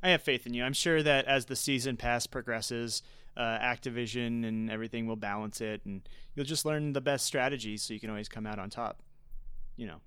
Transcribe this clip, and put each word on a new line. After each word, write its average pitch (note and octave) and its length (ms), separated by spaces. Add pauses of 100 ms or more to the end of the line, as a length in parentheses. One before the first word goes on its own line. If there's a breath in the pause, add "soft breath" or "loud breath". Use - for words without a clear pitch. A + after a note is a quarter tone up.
I F#3 60
have E3+ 120
faith B2+ 240
in A#2+ 80
you. A#2+ 100
I'm C3+ 100
sure D#3+ 280
that C#3+ 240
as C3+ 200
the C3 100
season B2+ 420
pass A#2+ 300
progresses, A#2 720 (340 soft breath)
uh, A#2+ 60
Activision A#2 1040
and A2 240
everything A2+ 380
will A2+ 80
balance G#2+ 440
it, G#2+ 260
and G2 220 (280 soft breath)
you'll C#3+ 100
just D3+ 220
learn D3+ 260
the C#3 80
best C#3 240
strategies B2+ 560
so A2+ 140
you G#2+ 40
can A2 120
always G#2 180
come A2 160
out G#2+ 140
on F#2+ 100
top. - 320 (760)
You A#2 120
know. D#2 200